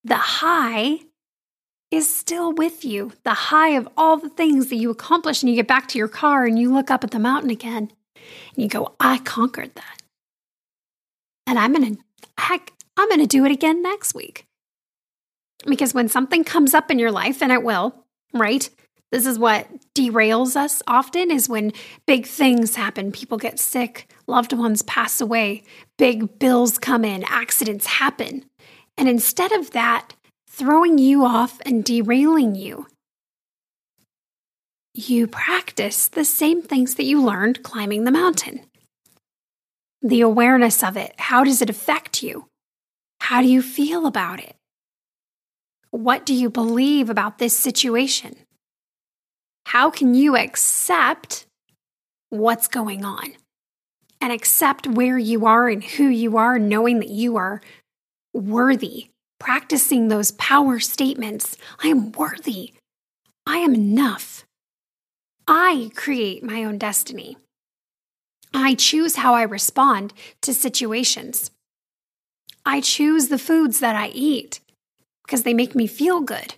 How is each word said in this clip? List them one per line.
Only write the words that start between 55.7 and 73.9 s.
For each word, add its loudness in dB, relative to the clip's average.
who 0
you 2
are, 4
knowing 2
that -6
you -2
are -4
worthy? -2
Practicing 0
those 0
power 2
statements. -6
"I 0
am 2
worthy. -8
I -2
am 2
enough. 0
I 2
create -6
my -8
own -6
destiny. -6
I 2
choose 0
how 4
I 4
respond 0
to -4
situations. -4
I 0
choose 2
the -2
foods 0
that 0